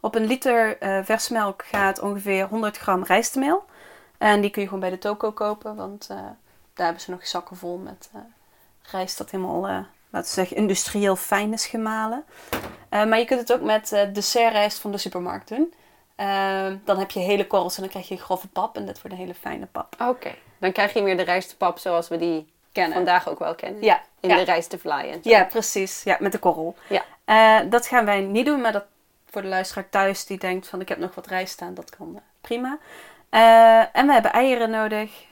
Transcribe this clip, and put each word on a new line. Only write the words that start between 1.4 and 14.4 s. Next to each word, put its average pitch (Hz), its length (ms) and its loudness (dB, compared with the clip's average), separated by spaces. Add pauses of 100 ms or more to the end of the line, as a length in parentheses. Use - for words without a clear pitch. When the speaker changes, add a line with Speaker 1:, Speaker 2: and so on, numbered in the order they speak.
Speaker 1:
gaat 196 360 0
ongeveer 196 460 -2
honderd 214 320 -4
gram 185 260 -2
rijstmeel. 269 600 0 (540)
En 208 220 4
die 202 100 0
kun 202 120 -8
je 196 60 -6
gewoon 190 140 -8
bij 185 80 -4
de 185 80 -10
toko 214 340 -4
kopen, 214 440 -6
want, 202 340 -14
eh, 196 60 -12 (580)
daar 180 100 -4
hebben 170 180 -4
ze - 80 -14
nog 180 160 -12
zakken 180 300 -10
vol 175 200 -10
met, 190 380 -18
eh, 208 60 -18 (600)
rijst 185 360 -8
dat 196 120 -12
helemaal, 185 360 -4
eh, 196 40 -4 (400)
laten - 180 -8
we - 60 -8
zeggen, 185 220 -2
industrieel 202 600 0
fijn 208 360 -2
is 226 140 -6
gemalen. 220 580 -6 (640)
Eh, 208 160 2
maar 220 140 2
je 240 60 2
kunt 247 160 0
het 240 120 0
ook 254 80 2
met, 214 320 0
eh, 202 100 2 (100)
dessertrijst 208 680 2